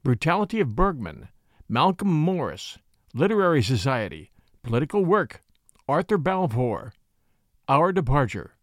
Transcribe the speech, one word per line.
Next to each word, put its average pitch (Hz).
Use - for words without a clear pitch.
brutality 175
of 120
Bergman, 127
Malcolm 180
Morris, 156
literary 180
society, 104
political 139
work, 180
Arthur 185
Balfour, 127
our 156
departure. 131